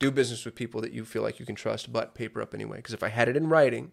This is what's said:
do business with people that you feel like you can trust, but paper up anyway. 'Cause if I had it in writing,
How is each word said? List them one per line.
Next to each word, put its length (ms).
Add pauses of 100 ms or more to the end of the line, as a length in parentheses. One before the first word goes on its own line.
do 100
business 360
with 80
people 260
that 140
you 100
feel 160
like 180
you 60
can 100
trust, 380
but 220
paper 260
up 140
anyway. 260
'Cause 140
if 80
I 60
had 200
it 80
in 140
writing, 420